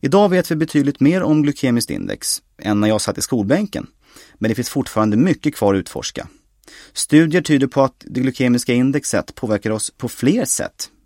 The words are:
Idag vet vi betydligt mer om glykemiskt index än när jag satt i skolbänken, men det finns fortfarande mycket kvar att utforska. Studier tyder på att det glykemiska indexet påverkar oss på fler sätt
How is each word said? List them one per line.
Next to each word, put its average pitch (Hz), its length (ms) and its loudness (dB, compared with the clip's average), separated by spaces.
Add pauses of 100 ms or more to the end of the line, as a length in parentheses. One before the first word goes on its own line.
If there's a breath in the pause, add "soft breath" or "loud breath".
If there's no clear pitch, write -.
Idag 190 260 4
vet 180 220 0
vi 165 40 0
betydligt 151 440 0
mer 170 240 4
om 156 200 2
glykemiskt 127 460 0
index 50 520 -6 (160)
än 104 220 -2
när 104 80 2
jag 107 140 2
satt - 160 -4
i - 40 -6
skolbänken, 131 680 -2 (460 soft breath)
men 110 160 -2
det 110 60 0
finns 120 140 -4
fortfarande 110 480 0
mycket 160 380 0
kvar 101 180 2
att 98 60 2
utforska. - 480 -10 (680 loud breath)
Studier 160 480 2
tyder 139 260 2
på 135 160 2
att - 240 -4
det - 120 -6
glykemiska 123 540 0
indexet 127 600 -2
påverkar 107 340 -4
oss 107 280 -4
på 123 120 -6
fler 185 360 0
sätt - 440 -6 (160)